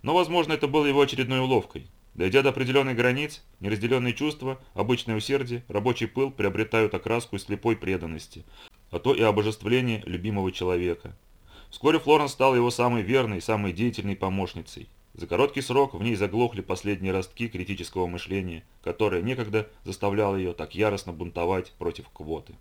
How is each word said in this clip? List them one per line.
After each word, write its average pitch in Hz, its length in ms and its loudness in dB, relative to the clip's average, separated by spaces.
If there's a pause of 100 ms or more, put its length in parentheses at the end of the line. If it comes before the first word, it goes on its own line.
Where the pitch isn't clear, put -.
Но, 143 100 0
возможно, 165 400 2
это 151 140 0
было 147 180 2
его 143 160 4
очередной 131 380 0
уловкой. 127 480 0 (260)
Дойдя 95 280 4
до 135 80 4
определенных 131 460 2
границ, 127 480 0 (160)
неразделенные 117 540 0
чувства, 135 480 -4 (120)
обычное 110 440 0
усердие, 120 500 -2
рабочий 113 400 -2
пыл 135 240 -2
приобретают 104 640 0
окраску 107 460 -2
слепой 107 360 -2
преданности, 82 720 -6 (460)
а 87 80 -4
то 131 140 2
и - 80 2
обожествления 110 840 2
любимого 95 460 -2
человека. 90 640 -2 (560)
Вскоре 156 280 2
Флоренс 147 320 4
стала 131 240 4
его 120 160 4
самой 120 300 2
верной, 107 400 0
самой 104 320 0
деятельной 101 420 -2
помощницей. 95 720 -6 (280)
За 85 120 -12
короткий 135 340 2
срок 135 340 2
в 85 60 -8
ней 113 140 0
заглохли 104 460 0
последние 95 500 -4
ростки 95 360 -4
критического 90 600 -6
мышления, 87 560 -6 (200)
которое 92 380 0
некогда 110 460 -2 (160)
заставляло 98 520 0
ее 90 180 -2
так 80 220 -10
яростно 101 360 -2
бунтовать 87 680 -4
против - 320 -6
квоты. 78 520 -10